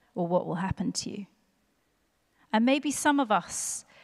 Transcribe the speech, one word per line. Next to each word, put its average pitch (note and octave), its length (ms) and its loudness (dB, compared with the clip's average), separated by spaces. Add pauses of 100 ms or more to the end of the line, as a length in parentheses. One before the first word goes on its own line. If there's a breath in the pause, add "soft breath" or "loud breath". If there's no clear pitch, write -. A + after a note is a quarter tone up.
(160)
or F3 140 -2
what F3+ 180 2
will - 80 -4
happen F3+ 380 -4
to - 180 -6
you. G3+ 160 -10 (1300 soft breath)
And A3 120 4
maybe C#4 260 2
some C#4+ 300 2
of A3 100 0
us, - 540 -2 (180 soft breath)